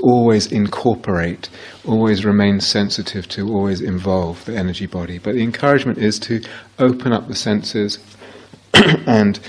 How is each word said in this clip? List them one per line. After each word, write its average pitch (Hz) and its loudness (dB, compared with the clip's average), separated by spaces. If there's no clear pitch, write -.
always 117 4
incorporate, 95 -2
always 110 2
remain 101 4
sensitive 101 -4
to, 101 -6
always 98 -2
involve 90 -2
the 110 -8
energy 92 -4
body. 87 -8
But 107 -4
the 117 0
encouragement 127 0
is 107 0
to 113 -4
open 127 2
up 107 0
the 113 -10
senses 104 -2
<clears throat> - -12
and, 117 4